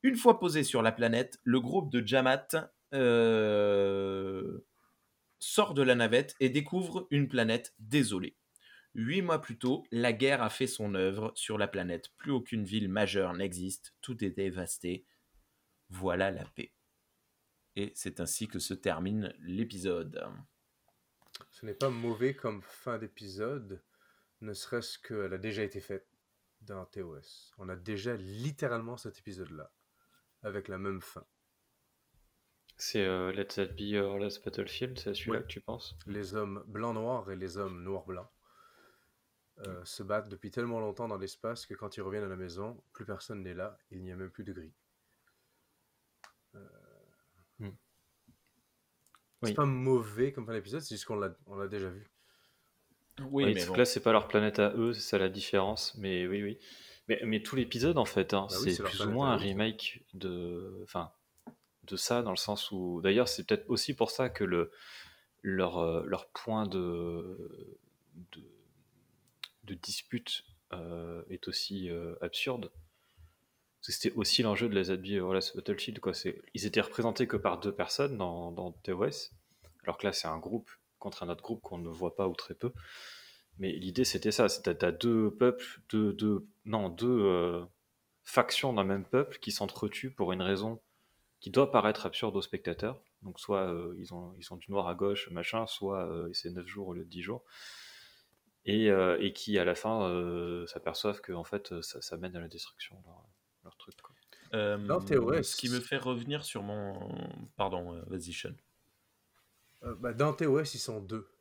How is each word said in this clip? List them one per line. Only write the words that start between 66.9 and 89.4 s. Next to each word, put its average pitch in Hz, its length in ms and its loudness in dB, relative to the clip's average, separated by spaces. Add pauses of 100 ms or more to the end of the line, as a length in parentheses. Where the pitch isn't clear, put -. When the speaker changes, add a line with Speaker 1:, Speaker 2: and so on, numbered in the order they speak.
Speaker 3:
de, - 100 -18 (1200)
de 95 80 -10
dispute, - 720 -6 (260)
euh, 85 580 -8
est 92 200 -8
aussi, 92 400 -4
euh, 85 320 -4
absurde. 101 500 -4 (1120)
Parce - 60 -12
que 120 60 -6
c'était - 240 0
aussi 113 260 4
l'enjeu 110 240 4
de 104 80 0
la 95 80 6
Z 90 140 2
B 95 240 0
Wallace 92 340 2
Battlefield, 101 460 -4
quoi. 92 120 0
C'est, - 280 -4 (120)
ils 107 120 -4
étaient 104 160 2
représentés 113 460 0
que 110 100 0
par 90 240 0
deux 101 120 0
personnes 139 440 0
dans, 87 340 -4
dans 87 220 -8
T - 180 -8
O 92 140 0
S, - 280 -6 (500)
alors - 140 -4
que - 80 -8
là, 98 60 4
c'est - 160 -4
un 80 100 -2
groupe 104 320 -6 (300)
contre 95 240 -10
un 87 60 -6
autre 85 120 -6
groupe 113 200 -6
qu'on - 160 -10
ne 85 100 -8
voit 82 260 -4
pas 98 140 0
ou 87 80 0
très - 200 -10
peu. - 180 -6 (840)
Mais 95 140 -4
l'idée, 92 320 0
c'était 107 300 2
ça, 107 160 6
c'est - 140 -2
t'as, 87 100 2
t'as 87 180 2
deux 113 400 4
peuples, 123 480 2 (100)
deux, 107 220 4
deux, 104 340 2 (200)
non, 107 240 0
deux, 113 340 4
euh, 87 400 4 (580)
factions - 520 4
d'un 101 100 4
même 95 220 2
peuple 135 340 2
qui - 140 -6